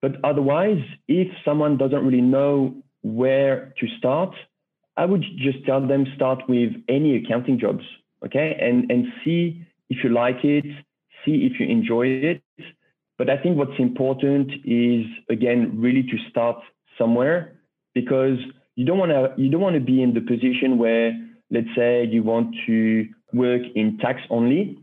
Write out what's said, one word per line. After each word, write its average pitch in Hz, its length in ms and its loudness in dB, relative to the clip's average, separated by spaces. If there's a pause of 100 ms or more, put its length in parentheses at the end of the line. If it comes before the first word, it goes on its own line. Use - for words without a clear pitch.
But 135 120 -2 (100)
otherwise, 147 580 2 (260)
if 180 200 2 (160)
someone 151 340 2
doesn't 135 280 0
really 127 160 4
know 135 540 2 (260)
where 131 760 0
to 117 100 -4 (100)
start, 156 360 -2 (600)
I 165 100 0
would 180 180 2 (140)
just 131 280 -4
tell 135 200 0
them 135 300 0
start 131 320 -2
with 120 240 2 (160)
any 139 300 2
accounting 120 420 -2
jobs, 101 240 -2 (420)
okay? 151 340 -2
And, 120 300 2
and 123 180 2 (160)
see 170 420 -2 (240)
if 131 140 -6
you 127 60 2
like 120 340 2
it, 147 200 2 (640)
see 151 260 2
if - 80 -10
you - 80 -2
enjoy 117 400 2
it. 143 340 -2 (760)
But 127 120 -2
I 139 80 2
think 165 200 0
what's 139 200 -2
important 135 760 0 (140)
is, 120 400 2 (240)
again, 120 500 0
really 127 240 2
to 123 140 -4 (120)
start 117 280 -2 (400)
somewhere, 131 640 0 (340)
because 131 440 0 (380)
you 123 100 -2
don't 170 120 0
wanna, 143 400 2
you 135 120 2
don't 165 120 2
wanna 180 180 2
be 131 220 2
in 123 120 2
the 117 80 0
position 123 560 0
where, 117 360 2 (380)
let's 117 240 -2
say, 120 300 2
you 113 180 0
want 117 320 0 (100)
to 110 420 2 (260)
work 123 280 2 (140)
in 107 240 0
tax 127 300 -4
only 127 540 0